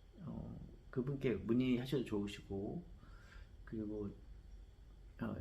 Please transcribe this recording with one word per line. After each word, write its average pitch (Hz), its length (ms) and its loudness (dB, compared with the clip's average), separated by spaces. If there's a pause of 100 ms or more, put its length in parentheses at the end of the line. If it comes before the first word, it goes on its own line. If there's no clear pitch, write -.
(260)
어, 117 340 -6 (300)
그분께 131 440 4
문의하셔도 117 680 6
좋으시고 101 800 0 (800)
그리고, 104 460 -2 (1120)
어, 107 180 0